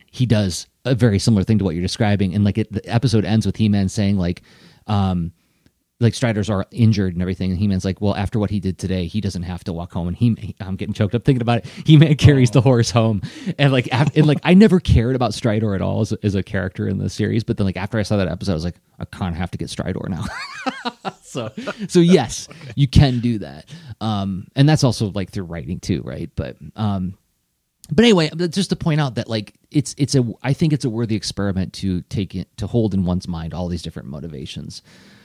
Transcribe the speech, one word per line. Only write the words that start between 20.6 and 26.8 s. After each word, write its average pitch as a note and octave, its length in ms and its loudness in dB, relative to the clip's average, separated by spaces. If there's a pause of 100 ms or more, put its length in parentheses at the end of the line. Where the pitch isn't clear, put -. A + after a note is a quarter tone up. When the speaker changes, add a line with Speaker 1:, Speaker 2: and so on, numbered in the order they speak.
Speaker 1:
So, A#2 300 -10 (360)
so F3+ 120 4
yes, E3+ 500 2
Speaker 2:
<laughs> - 20 -20
Okay. B2+ 240 -18
Speaker 1:
you C#3+ 120 2
can B2+ 320 6
do A2+ 200 -2
that. D2+ 260 -14 (360)
Um, G2 540 -4
and C#3 120 6
that's D3+ 160 4
also, A2+ 280 0
like, F#2+ 200 -6
through G2 140 -8
writing E2 340 -8
too, D2+ 240 -2
right? D2 320 -10
But, C2 220 -8 (180)
um, F#2+ 420 -4 (760)